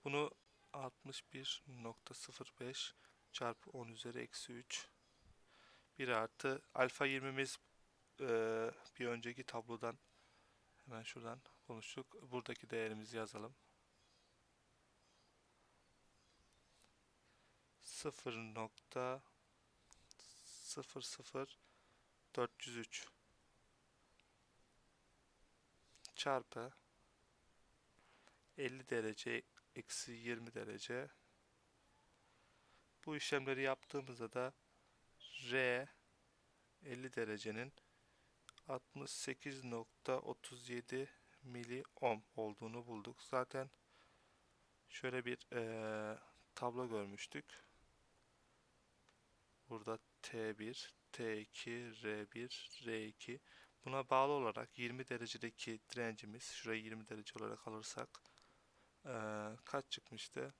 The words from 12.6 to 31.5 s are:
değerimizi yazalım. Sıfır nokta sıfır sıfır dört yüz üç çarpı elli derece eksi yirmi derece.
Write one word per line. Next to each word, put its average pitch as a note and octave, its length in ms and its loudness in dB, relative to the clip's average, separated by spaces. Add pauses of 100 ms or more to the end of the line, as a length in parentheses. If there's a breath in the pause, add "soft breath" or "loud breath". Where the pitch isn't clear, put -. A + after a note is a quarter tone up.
değerimizi A2 480 0
yazalım. A2 380 -4 (4000 soft breath)
Sıfır - 540 -2
nokta A2+ 880 -2 (1200)
sıfır - 560 -6
sıfır - 560 -4 (760 soft breath)
dört - 320 2
yüz A#2+ 100 -6
üç - 300 -6 (3000)
çarpı C3 560 2 (1900 loud breath)
elli C3 320 -2
derece A#2 520 2 (340)
eksi - 360 -4
yirmi A#2 420 -2
derece. A2 560 -2 (2000 loud breath)